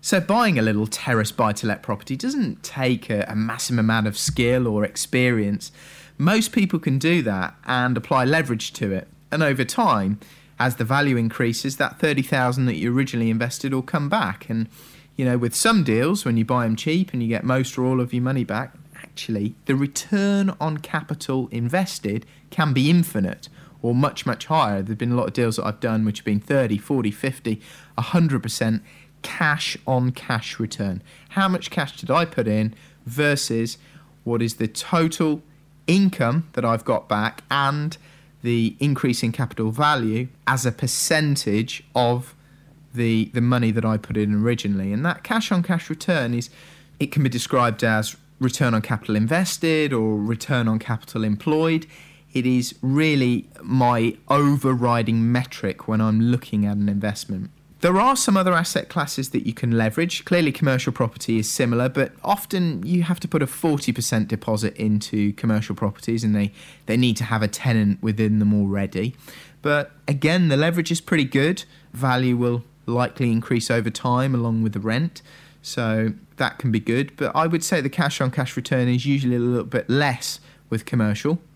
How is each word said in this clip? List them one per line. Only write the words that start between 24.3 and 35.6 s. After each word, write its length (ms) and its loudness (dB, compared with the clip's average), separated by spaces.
higher. 380 2
There've 140 -4
been 140 -2
a 40 2
lot 120 2
of 60 -6
deals 220 2
that 100 -4
I've 140 -4
done 260 0
which 140 0
have 60 -12
been 140 0
thirty, 380 0
forty, 340 0
fifty, 480 -4
a 60 -2
hundred 400 2
percent 400 -2
cash 520 -2
on 240 0
cash 480 -6
return. 420 -4
How 180 2
much 240 -2
cash 280 -4
did 120 -4
I 140 4
put 220 -2
in 280 0
versus 720 0
what 200 0
is 120 -2
the 120 -2
total 760 0